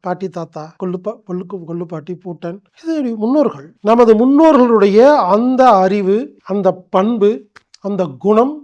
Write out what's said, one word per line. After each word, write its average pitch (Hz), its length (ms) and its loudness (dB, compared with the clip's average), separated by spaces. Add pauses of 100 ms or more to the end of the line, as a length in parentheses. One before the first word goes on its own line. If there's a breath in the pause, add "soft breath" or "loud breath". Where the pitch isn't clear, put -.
பாட்டி, 180 220 -8 (100)
தாத்தா, 165 260 -14 (180)
கொள்ளுப்பா-, 185 360 -8 (100)
கொள்ளுக்கு-, 180 400 -12
கொள்ளுப்பாட்டி, 170 460 -12 (100)
பூட்டன், 175 340 -14 (220)
இது 294 440 -6
முன்னோர்கள். 233 440 -2 (220)
நமது 233 320 4
முன்னோர்களுடைய 247 800 4 (360)
அந்த 254 260 0 (220)
அறிவு, 196 340 -2 (360)
அந்த 190 160 0 (260)
பண்பு, 208 360 0 (560)
அந்த 190 160 -4 (220)
குணம் 240 380 2